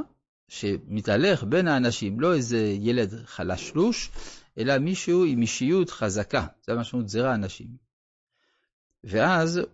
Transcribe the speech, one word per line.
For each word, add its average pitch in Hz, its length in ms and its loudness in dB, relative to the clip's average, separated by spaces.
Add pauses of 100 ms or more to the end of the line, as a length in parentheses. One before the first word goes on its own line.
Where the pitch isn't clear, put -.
(480)
שמתהלך 107 960 0
בין 170 240 2
האנשים, 120 520 0
לא 175 140 4
איזה 120 240 0 (220)
ילד 110 340 0 (120)
חלשלוש, 147 840 -2 (480)
אלא 135 200 2
מישהו 175 460 2
עם 131 180 2
אישיות 165 480 2
חזקה, 101 560 -2 (200)
זה 110 60 -4
המשמעות 117 360 -2
זרע 120 260 0
אנשים. 101 320 -6 (1400)
ואז, 165 560 2 (140)